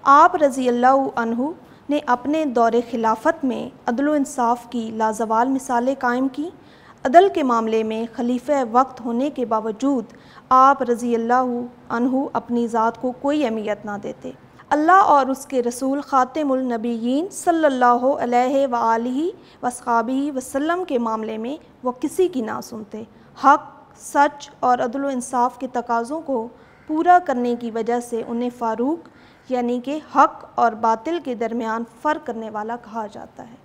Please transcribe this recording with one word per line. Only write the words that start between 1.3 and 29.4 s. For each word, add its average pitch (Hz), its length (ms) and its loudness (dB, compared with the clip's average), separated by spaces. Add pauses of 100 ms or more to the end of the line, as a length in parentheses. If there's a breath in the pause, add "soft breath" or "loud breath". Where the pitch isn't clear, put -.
ने 285 100 0 (100)
अपने 262 380 0
दौरे 233 360 2
खिलाफत 233 600 -2
में 233 280 -4 (160)
अदल 247 200 0
व 302 80 2
इंसाफ 247 520 -2
की 233 160 -6 (140)
लाजवाल 220 520 0
मिसालें 262 480 -2
कायम 254 320 0
की। 294 180 -8 (580 loud breath)
अदल 330 240 8
के 349 160 -2
मामले 220 380 2
में 220 300 -4
खलीफा 254 480 -2 (100)
वक्त 254 300 2
होने 240 300 -2
के 254 160 -4
बावजूद 226 640 -2 (400 loud breath)
आप 269 300 6
रज़ी 240 320 -2
अल्लाह 247 340 2 (420)
अन्हु 254 320 0 (120)
अपनी 240 340 -2
ज़ात 226 280 0
को 254 140 -4 (100)
कोई 294 220 0
अहमियत 214 420 -4
ना 208 140 -8
देते। 220 340 -12 (380 loud breath)
अल्लाह 330 400 6
और 269 200 4
उसके 262 300 -4
रसूल 262 420 -2
ख़ातिमुल 262 600 0
नबीयीन 240 720 -2
सल्लल्लाहु 262 760 2 (100)
अलैहि 254 440 2
व 240 100 -2
आलिहि 233 560 0 (320 loud breath)
व 254 40 0
अस्हाबिहि 247 640 0
वसल्लम 294 540 -4
के 277 160 -2
मामले 220 380 -4
में 254 180 -8 (260 loud breath)
वो 247 100 -2
किसी 311 360 0
की 262 140 -4
ना 214 200 -6
सुनते। 220 420 -14 (320 loud breath)
हक, 294 340 2 (260)
सच - 520 0 (120)
और 247 200 2
अदल 254 200 -4
व 277 100 -4
इंसाफ 247 460 -2
के 262 160 -8
तकाज़ों 240 500 -4
को 254 200 -4 (460 loud breath)
पूरा 339 320 6
करने 247 360 -2
की 233 140 -8
वजह 226 300 -2
से 233 240 -6
उन्हें 240 260 -4
फ़ारूक 240 580 -4 (400 soft breath)